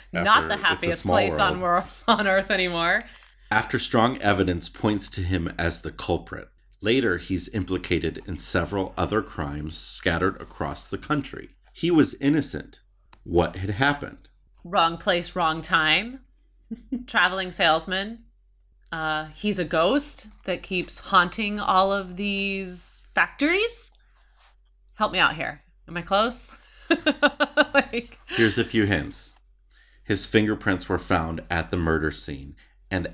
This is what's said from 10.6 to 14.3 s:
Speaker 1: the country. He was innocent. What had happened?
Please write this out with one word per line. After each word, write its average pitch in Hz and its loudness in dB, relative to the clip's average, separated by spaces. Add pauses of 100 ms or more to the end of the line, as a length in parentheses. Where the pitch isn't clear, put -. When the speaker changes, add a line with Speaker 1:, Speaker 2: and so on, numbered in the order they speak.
Speaker 1:
the 98 -8
country. - -6 (220)
He 170 -2
was 156 6
innocent. - -2 (440)
What 85 2
had 92 -4
happened? 139 -2 (360)